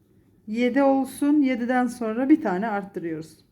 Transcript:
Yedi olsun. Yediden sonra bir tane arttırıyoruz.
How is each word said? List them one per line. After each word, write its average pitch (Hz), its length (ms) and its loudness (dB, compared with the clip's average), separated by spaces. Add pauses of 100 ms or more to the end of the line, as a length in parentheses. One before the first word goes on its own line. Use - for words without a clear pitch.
(480)
Yedi 240 360 2
olsun. 277 580 2
Yediden 247 460 0
sonra 240 420 -4
bir 302 120 4
tane 202 260 -2
arttırıyoruz. 175 840 -8